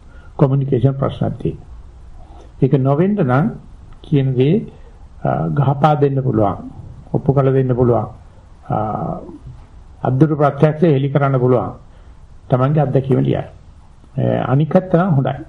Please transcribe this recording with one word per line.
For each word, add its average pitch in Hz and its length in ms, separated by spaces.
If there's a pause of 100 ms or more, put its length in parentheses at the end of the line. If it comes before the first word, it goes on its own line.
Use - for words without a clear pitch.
(360)
කොමියුනිකේෂන් 135 580
ප්‍රශ්නක් 135 440
තියෙනවා. - 280 (920)
ඒක 135 160
නොවෙන්න 147 440
නම් 139 280 (560)
කියන 139 340
දේ, 139 200 (640)
අ, 151 300
ගහපා 143 460
දෙන්න 139 260
පුළුවන්, 107 360 (560)
ඔප්පු 135 200
කරලා 135 200
දෙන්න 131 220
පුළුවන්, 117 320 (580)
අ, - 120 (1300)
අද්දුරු 143 320
ප්‍රත්‍යක්ෂය 151 580
හෙලි 135 160
කරන්න 139 300
පුළුවන්. 120 320 (720)
තමන්ගේ 135 360
අත්දැකීම 135 380
ලියන්න. - 380 (880)
අනික් 143 260
පැත්ත - 240
නම් 175 180
හොඳයි. 135 240 (140)